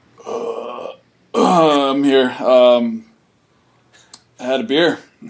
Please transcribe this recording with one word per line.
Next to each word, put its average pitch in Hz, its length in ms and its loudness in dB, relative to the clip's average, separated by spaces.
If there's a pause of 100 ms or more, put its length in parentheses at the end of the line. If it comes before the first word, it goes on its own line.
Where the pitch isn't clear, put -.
(260)
Uh, 117 680 -12 (420)
I'm 147 680 0
here. 135 340 2
Um, 120 680 2 (1300)
I 123 60 -14
had 131 160 -4
a 117 40 -8
beer. 147 340 0 (320)